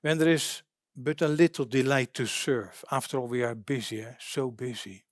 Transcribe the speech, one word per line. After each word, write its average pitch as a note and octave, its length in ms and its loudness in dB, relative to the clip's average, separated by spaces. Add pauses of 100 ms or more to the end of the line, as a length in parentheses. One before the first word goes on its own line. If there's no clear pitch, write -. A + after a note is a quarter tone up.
when D#3 160 2
there D#3+ 160 6
is - 300 -2 (340)
but D3 240 -2
a D#3 80 4
little D#3 360 4
delight C3 480 2
to B2+ 120 -2
serve, - 680 -2
after C3+ 280 -2
all B2 80 -4
we B2 140 -2
are A#2 140 -2
busy, A2+ 460 -6
eh? A#2+ 180 -14
So C3 320 -4
busy. A2 600 -10